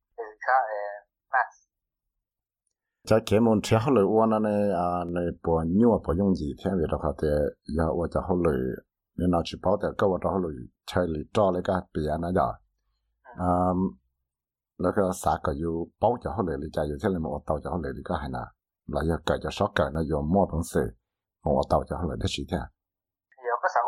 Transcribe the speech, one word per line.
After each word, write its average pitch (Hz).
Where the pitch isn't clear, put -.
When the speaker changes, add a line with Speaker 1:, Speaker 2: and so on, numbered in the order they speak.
Speaker 1:
physics, 107
à, -
maths. -
Speaker 2:
Chả 107
kể 101
một 110
trẻ 113
họ 127
lựa 113
quan 110
này, 104
à, -
này 87
bỏ 82
nhiều, 101
bỏ 82
dùng 95
gì, 78
thế 95
vì 80
đó 76
họ 78
thì 78
giờ, 82
ở -
trẻ -
họ 92
lựa, 64
nên 87
nó 85
chỉ -
bảo 98
để 90
câu 95
họ 85
lựa 82
chơi 90
lý 78
do, 104
lấy 90
cái 95
bìa 76
nó 85
giờ. 78
Speaker 1:
Ừ. -
Speaker 2:
À, -
nó 90
cái 101
xã 82
cái 78
yêu 82
bảo 117
trẻ 78
họ 110
lựa 78
lý 73
do, 80
thế 107
là 90
một 71
tàu 76
trẻ 71
họ 85
lựa 71
lý -
do -
hay -
nào? -
là 71
do 82
cờ 73
cho 78
sót 101
cờ 85
nó 80
vô 76
mua 98
bằng 80
sự, 80
mà 80
ở -
tàu 76
cho -
họ 87
lại 65
đó 92
sự 69
thế 90
à? -
Speaker 1:
Giờ 120
có 185
sao 120